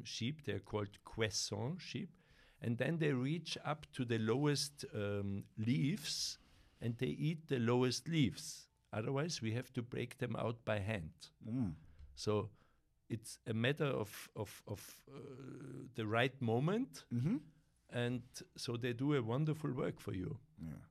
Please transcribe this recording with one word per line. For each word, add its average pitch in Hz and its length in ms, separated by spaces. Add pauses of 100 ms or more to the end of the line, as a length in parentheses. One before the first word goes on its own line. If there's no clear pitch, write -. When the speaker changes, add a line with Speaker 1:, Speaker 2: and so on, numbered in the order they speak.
Speaker 1:
sheep. 117 440
They're 101 140
called 104 280 (160)
Cresson 110 720
sheep. 120 300 (540)
And 117 160
then 151 200
they 147 140
reach 143 540
up 151 260
to 123 140
the 117 120
lowest, 139 760
um, 101 500 (140)
leaves, 131 800 (420)
and 117 160
they 131 120 (200)
eat 160 200
the 143 100
lowest 123 500
leaves. 147 540 (340)
Otherwise, 139 460
we 110 80
have 123 220
to 123 100
break 123 360
them 120 180
out 117 280
by 107 140
hand. 98 320 (400)
Speaker 2:
Mm. 113 220 (420)
Speaker 1:
So 104 340 (600)
it's - 340
a 120 80
matter 131 340
of, 127 500
of, - 320
of, - 280 (160)
uh, 135 60 (800)
the 110 100
right 117 340
moment. 151 720
Speaker 2:
Mm-hmm. 151 260 (520)
Speaker 1:
And 120 320 (340)
so 117 200
they 120 160
do 139 240
a 131 60
wonderful 143 500
work - 260
for - 160
you. 92 240 (240)
Speaker 2:
Yeah. 78 120 (160)